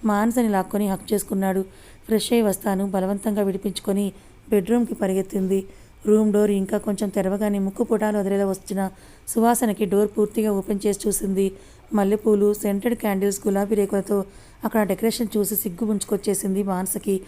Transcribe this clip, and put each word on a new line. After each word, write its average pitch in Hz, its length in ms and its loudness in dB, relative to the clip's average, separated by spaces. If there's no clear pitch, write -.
మానసని 226 440 2
లాక్కొని 202 400 0
హక్ 190 240 -4
చేసుకున్నాడు. 190 500 0
"ఫ్రెష్ 220 260 0
అయి 233 100 4
వస్తాను," 196 440 0
బలవంతంగా 202 560 -2
విడిపించుకొని 196 680 -2
బెడ్రూమ్కి 208 440 2
పరిగెత్తింది. 190 720 -2
రూమ్ 214 260 6
డోర్ 208 180 4
ఇంకా 196 280 0
కొంచెం 208 300 -4
తెరవగానే 202 500 -2
ముక్కు 196 260 -2
పుటాలు 214 340 0
వదిలేలా 196 280 0
వచ్చిన 190 440 -4
సువాసనకి 226 560 2
డోర్ 202 240 2
పూర్తిగా 214 340 0
ఓపెన్ 196 340 -2
చేసి 202 220 0
చూసింది. 196 440 0
మల్లెపూలు, 208 600 4
సెంటెడ్ 208 400 -2
క్యాండిల్స్, 202 520 0
గులాబీ 196 280 0
రేకులతో 202 500 2
అక్కడ 220 180 2
డెకరేషన్ 214 440 0
చూసి 208 200 0
సిగ్గు 196 280 -4
ముంచుకొచ్చేసింది 202 760 -2
మానసకి. 190 640 -2